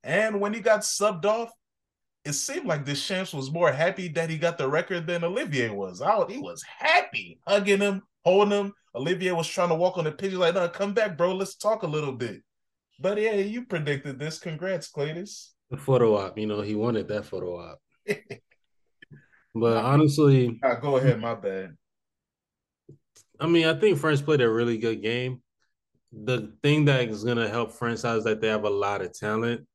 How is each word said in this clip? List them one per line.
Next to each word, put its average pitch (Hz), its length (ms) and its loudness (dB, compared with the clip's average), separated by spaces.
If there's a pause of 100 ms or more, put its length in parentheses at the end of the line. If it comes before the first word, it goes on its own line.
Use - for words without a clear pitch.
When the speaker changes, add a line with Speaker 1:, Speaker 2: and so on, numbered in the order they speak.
Speaker 1:
And 202 380 0
when 208 140 -2
he 226 60 -8
got 208 200 4
subbed 196 440 -2
off, 226 260 0 (720)
it 147 100 -6
seemed 294 320 -6
like 151 180 -2
Deschamps 185 480 -4
was 135 200 -8
more 170 200 2
happy 180 380 -2
that 160 220 -4
he 160 80 -4
got 170 180 0
the 131 100 -2
record 165 380 -2
than 175 180 -4
Olivier 170 460 -2
was. 98 320 -8
I, 190 300 2
he 262 80 -10
was 87 240 -12
happy, 311 840 -2
hugging 196 340 2
him, 196 200 0 (220)
holding 202 340 6
him. 202 160 -2 (220)
Olivier 180 380 -2
was 165 140 -2
trying 175 220 0
to 160 60 2
walk 180 240 0
on 160 60 -2
the 151 60 -2
pitch. 196 200 -6
He's 185 80 -6
like, 175 160 4
"No, 180 120 2
come 196 280 -4
back, 208 200 0
bro. 180 200 0
Let's 190 200 -6
talk 214 280 0
a 175 40 -4
little 151 260 -4
bit." 117 280 -8 (580)
But 202 220 -2
yeah, 220 120 0
you 208 340 -2
predicted 143 500 -4
this. 151 220 -8
Congrats, 175 520 -8
Cletus. 160 600 -8 (180)
Speaker 2:
The 120 80 -8
photo 120 400 4
op, 98 220 -6
you 107 80 -4
know, 104 140 -4
he 104 120 -4
wanted 107 360 -2
that 104 160 -4
photo 90 340 -8
op. 82 200 -16 (280)
Speaker 1:
<laughs> - 120 -4 (1400)
Speaker 2:
But 113 200 4
Speaker 1:
Nah. 117 160 2
Speaker 2:
honestly, 143 680 6
Speaker 1:
Nah, 123 140 2
go 139 220 0
ahead, 123 240 4
my 117 120 -4
bad. 95 440 -8 (1600)
Speaker 2:
I 156 80 -2
mean, 170 200 6
I 160 120 4
think 185 180 4
France 147 240 2
played 147 200 4
a 117 80 6
really 117 280 2
good 113 240 -2
game. 123 400 -4 (680)
The 110 420 -4 (100)
thing 147 220 6
that 131 240 4
is 107 140 -8
gonna 117 260 2
help 113 240 -2
France 117 320 -4
out 117 120 2
is 107 80 0
that 107 160 0
they 110 60 2
have 107 160 0
a 107 60 0
lot 101 320 0
of 92 120 -8
talent 113 600 -2